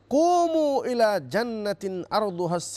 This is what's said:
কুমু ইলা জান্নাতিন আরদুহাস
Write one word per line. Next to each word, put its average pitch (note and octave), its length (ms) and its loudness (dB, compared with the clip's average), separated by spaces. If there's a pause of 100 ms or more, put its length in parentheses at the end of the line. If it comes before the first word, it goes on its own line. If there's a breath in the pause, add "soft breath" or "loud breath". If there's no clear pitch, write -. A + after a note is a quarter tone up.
(140)
কুমু E4 520 4 (260)
ইলা A3+ 180 4 (240)
জান্নাতিন G#3 600 -4 (220)
আরদুহাস F3 500 -2 (100)